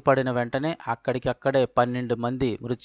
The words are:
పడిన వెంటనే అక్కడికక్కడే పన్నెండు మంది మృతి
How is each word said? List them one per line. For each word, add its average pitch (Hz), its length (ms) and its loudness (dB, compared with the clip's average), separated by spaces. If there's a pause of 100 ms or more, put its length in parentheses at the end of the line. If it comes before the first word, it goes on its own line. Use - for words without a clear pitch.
పడిన 131 320 4
వెంటనే 131 320 -2 (240)
అక్కడికక్కడే 127 680 0 (160)
పన్నెండు 123 360 2 (100)
మంది 123 380 0
మృతి 120 220 -4